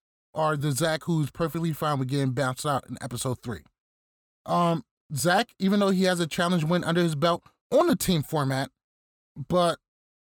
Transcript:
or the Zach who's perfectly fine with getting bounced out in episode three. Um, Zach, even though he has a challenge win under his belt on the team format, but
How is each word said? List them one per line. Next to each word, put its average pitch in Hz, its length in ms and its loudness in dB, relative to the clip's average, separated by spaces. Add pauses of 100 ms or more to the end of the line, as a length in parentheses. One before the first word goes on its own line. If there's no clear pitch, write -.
(340)
or 156 240 0
the 143 160 0
Zach 156 300 0
who's 156 280 0
perfectly 165 400 -2
fine 151 260 -2
with 131 120 -2
getting 139 220 0
bounced 127 340 -2
out 139 240 -2
in 123 120 -10
episode 123 400 -6
three. 120 200 -8 (840)
Um, 170 380 0 (320)
Zach, 175 440 0
even 190 200 2
though 196 120 4
he 190 120 2
has 185 160 2
a 170 80 -2
challenge 175 380 0
win 175 180 0
under 170 180 0
his 165 140 0
belt 170 300 0 (260)
on 320 160 4
the 277 80 2
team 170 260 0
format, 135 480 -2 (800)
but 175 320 2 (480)